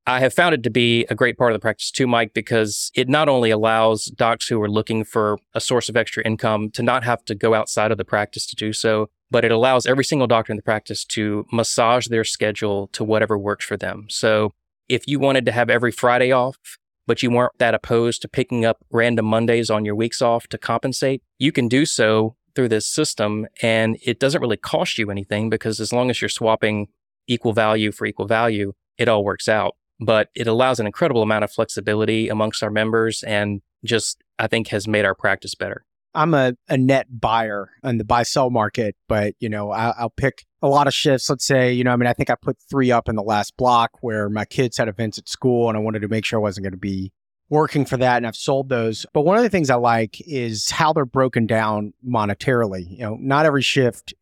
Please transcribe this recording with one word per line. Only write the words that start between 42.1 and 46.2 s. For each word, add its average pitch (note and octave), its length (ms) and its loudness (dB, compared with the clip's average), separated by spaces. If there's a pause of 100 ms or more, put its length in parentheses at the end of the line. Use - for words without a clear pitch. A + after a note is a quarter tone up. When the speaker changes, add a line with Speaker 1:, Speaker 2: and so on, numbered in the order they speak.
Speaker 2:
think - 160 -2
I B2 40 4
put - 220 -6 (120)
three C3+ 220 2
up A#2 180 2
in A2+ 80 -2
the G#2+ 60 -4
last G#2 340 -2
block A#2+ 440 2
where G#2+ 280 -4
my G#2 160 -4
kids B2+ 320 -4
had A#2 120 0
events G#2+ 300 -6
at - 100 -20
school A#2+ 400 0
and A2 80 -2
I G#2+ 40 -2
wanted A2 220 -4
to G#2 60 -4
make A2 160 -2